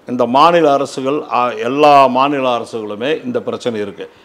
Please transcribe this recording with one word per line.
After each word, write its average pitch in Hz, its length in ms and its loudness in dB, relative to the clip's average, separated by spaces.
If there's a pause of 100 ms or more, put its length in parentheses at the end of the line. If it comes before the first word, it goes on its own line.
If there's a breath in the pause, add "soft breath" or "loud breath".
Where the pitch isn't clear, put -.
இந்த 123 180 -2
மாநில 151 460 4
அரசுகள், 139 500 -4 (100)
ஆ, 123 180 0
எல்லா 139 560 4
மாநில 131 520 0
அரசுகளுமே 113 640 -8
இந்த 123 160 -4
பிரச்சனை 113 400 -6
இருக்கு. 98 300 -10 (140 soft breath)